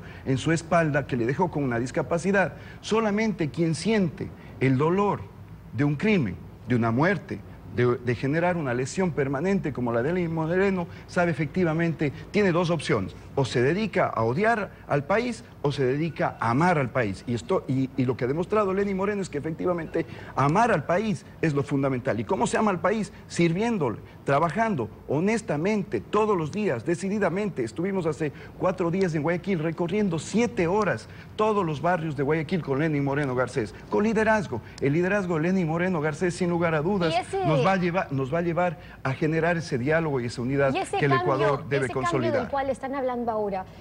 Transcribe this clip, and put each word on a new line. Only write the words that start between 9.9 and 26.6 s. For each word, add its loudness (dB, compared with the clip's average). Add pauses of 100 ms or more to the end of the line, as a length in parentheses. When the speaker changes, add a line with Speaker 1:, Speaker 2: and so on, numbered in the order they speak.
Speaker 1:
la 2
de 0
Lenín 0
Moreno, 0 (200)
sabe 2
efectivamente, 0 (200)
tiene 4
dos 2
opciones, 0 (200)
o 2
se 0
dedica 2
a 0
odiar 2 (180)
al 0
país 0 (180)
o 2
se 0
dedica 0
a 0
amar 4
al 0
país. -2
Y 0
esto, 0
y, 0
y 2
lo 0
que -2
ha 2
demostrado 0
Lenín 0
Moreno 0
es -6
que -6
efectivamente -2 (280)
amar 4
al 2
país 0 (160)
es 0
lo 0
fundamental. 0
¿Y -2
cómo 0
se 0
ama 2
al -2
país? 0 (140)
Sirviéndole, 0 (260)
trabajando 2 (180)
honestamente 0
todos 2
los -2
días, -2